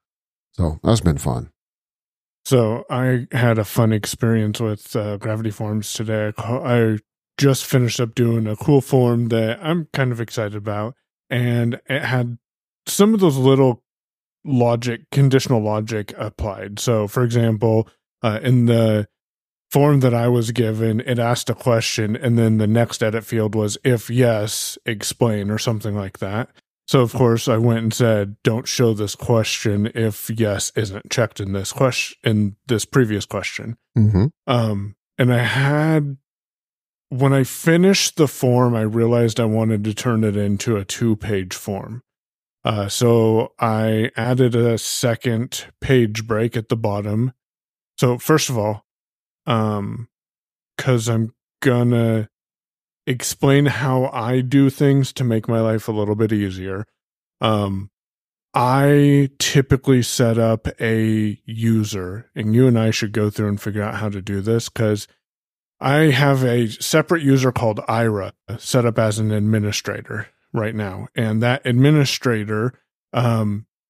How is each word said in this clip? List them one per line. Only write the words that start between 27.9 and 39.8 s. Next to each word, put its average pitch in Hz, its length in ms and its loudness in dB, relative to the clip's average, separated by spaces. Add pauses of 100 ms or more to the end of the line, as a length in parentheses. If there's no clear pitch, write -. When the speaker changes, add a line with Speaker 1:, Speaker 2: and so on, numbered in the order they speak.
Speaker 2:
said, 107 520 0
"Don't 117 240 0
show 117 260 2
this 101 220 -6
question 110 800 -2
if 110 340 -4
yes 107 460 -2
isn't 104 340 -6
checked - 300 -2
in 98 120 -6
this 98 200 -6
ques-, - 500 -2
in 104 320 0 (140)
this 110 160 -2
previous 107 420 0
question." 107 500 -10 (220)
Speaker 1:
Mm-hmm. 107 280 4 (200)
Speaker 2:
Um, 107 480 -2 (240)
and 123 160 2
I 120 80 0
had, 143 760 0 (920)
when 135 240 0
I 139 100 4
finished 175 760 2
the 151 120 4
form, 123 480 2
I 110 60 0
realized 113 580 2
I 117 60 2
wanted 110 380 0